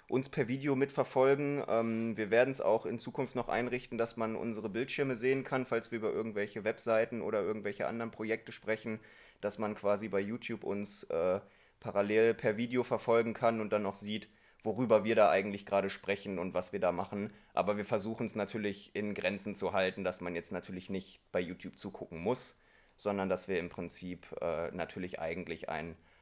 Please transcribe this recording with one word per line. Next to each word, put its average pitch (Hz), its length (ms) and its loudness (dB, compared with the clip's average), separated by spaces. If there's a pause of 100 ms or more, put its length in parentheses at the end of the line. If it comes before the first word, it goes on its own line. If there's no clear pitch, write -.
uns 135 220 0
per 131 180 0
Video 135 280 0
mitverfolgen. 139 920 4
Ähm, 113 480 2
wir 107 140 -2
werden's 131 320 6
auch 110 240 4
in 113 140 -4
Zukunft - 360 -6
noch 120 140 -2
einrichten, 120 480 -2
dass 113 200 -2
man 110 180 -2
unsere 107 340 -4
Bildschirme 131 460 -2
sehen 131 280 2
kann, 131 220 -2
falls - 260 -2
wir 120 60 -2
über 107 160 0
irgendwelche 104 500 -2
Webseiten 113 600 2
oder 104 180 0
irgendwelche 101 460 -2
anderen 117 240 -4
Projekte 113 400 -4
sprechen, 110 480 -4 (420)
dass 101 160 -2
man 104 160 -2
quasi 104 360 0
bei 98 100 0
YouTube 107 440 -4
uns, 101 420 -6
äh, 90 340 2 (400)
parallel 107 560 4
per 110 200 2
Video 120 280 0
verfolgen 117 500 2
kann 113 260 2
und 107 140 -2
dann 107 80 4
noch 98 140 0
sieht, 107 340 -6 (360)
worüber 110 380 6
wir 113 120 2
da 104 140 8
eigentlich 98 360 2
gerade 98 240 2
sprechen 98 500 -4
und 92 140 -4
was 90 180 -2
wir 101 80 -2
da 90 140 4
machen. 101 400 -4 (200)
Aber 104 220 2
wir 104 80 -2
versuchen's 110 500 -2
natürlich 104 640 -4
in 104 180 -2
Grenzen 98 420 -2
zu 95 180 -2
halten, 95 320 2
dass 90 160 -2
man 87 140 -4
jetzt 82 180 -6
natürlich 92 360 -8
nicht 95 300 -6 (140)
bei 90 80 2
YouTube 90 360 -8
zugucken - 420 -10
muss, 110 360 -4 (400)
sondern 98 320 -2
dass 92 220 0
wir 90 100 0
im 87 80 -2
Prinzip, 90 580 -10 (140)
äh, 82 320 -2
natürlich 90 480 -6
eigentlich 82 480 -6
ein 80 300 -6 (240)